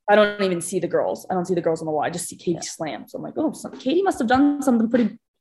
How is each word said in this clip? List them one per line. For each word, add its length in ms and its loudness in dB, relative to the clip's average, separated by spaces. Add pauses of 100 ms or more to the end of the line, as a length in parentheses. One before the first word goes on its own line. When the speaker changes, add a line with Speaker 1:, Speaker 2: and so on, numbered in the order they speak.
Speaker 1:
I 60 6
don't 280 4
even 180 0
see 200 -4
the 80 -4
girls. 420 -2
I 40 0
don't 120 -2
see 80 0
the 60 0
girls 200 0
on 60 -6
the 60 -2
wall. 100 0
I 80 -2
just 180 -8
see 80 -14
Katie 180 -4
Speaker 2:
Yeah. 60 -6
Speaker 1:
slam. 480 -8
So 100 -14
I'm 60 -10
like, 120 -12
"Oh, 160 -2
so 180 -12
Katie 320 0
must 160 0
have 100 0
done 340 4
something 260 4
pretty 300 0 (220)